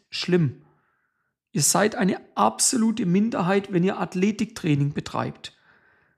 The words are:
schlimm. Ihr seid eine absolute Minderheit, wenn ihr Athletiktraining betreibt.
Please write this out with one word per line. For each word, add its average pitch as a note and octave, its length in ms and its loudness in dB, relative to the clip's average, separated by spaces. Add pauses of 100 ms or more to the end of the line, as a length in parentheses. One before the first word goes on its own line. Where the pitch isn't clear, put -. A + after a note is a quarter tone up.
schlimm. E3+ 520 0 (920)
Ihr C#3+ 100 0
seid G3+ 320 2
eine G#3 260 0 (140)
absolute A3 680 0
Minderheit, G3 680 0
wenn F3 100 2
ihr F#3 160 0
Athletiktraining F3+ 920 0
betreibt. - 640 -8 (600)